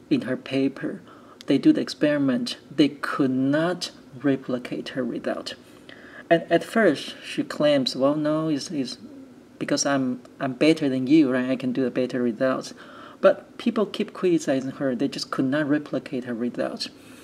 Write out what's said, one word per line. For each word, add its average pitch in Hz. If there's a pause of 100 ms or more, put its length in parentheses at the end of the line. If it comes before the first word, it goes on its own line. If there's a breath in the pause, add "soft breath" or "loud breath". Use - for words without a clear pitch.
in 131
her 127
paper, - (440 loud breath)
they 139
do 156
the 151
experiment, 135 (120)
they 143
could -
not 151 (300)
replicate 131
her 135
result. - (760 loud breath)
And 170
at 170
first, 190
she -
claims, 143
"Well, 135
no, 156
it's, 143
it's 135 (640)
because -
I'm, 131 (180)
I'm 135
better 151
than 131
you, 143
right? 127
I 135
can 127
do 127
a 120
better 127
result." 131 (480 loud breath)
But -
people 220
keep 208
criticizing 151
her. 135
They 135
just -
could 135
not 143
replicate 135
her 123
result. 123 (340 loud breath)